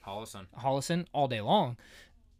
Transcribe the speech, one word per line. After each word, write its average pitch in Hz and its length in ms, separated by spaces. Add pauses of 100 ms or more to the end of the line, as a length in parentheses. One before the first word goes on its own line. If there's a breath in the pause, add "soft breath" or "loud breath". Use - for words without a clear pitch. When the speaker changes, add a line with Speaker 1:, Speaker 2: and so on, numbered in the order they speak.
Speaker 1:
Holosun. 101 420 (120)
Speaker 2:
Holosun 139 540
all 139 160
day 117 100
long. 127 380 (640 loud breath)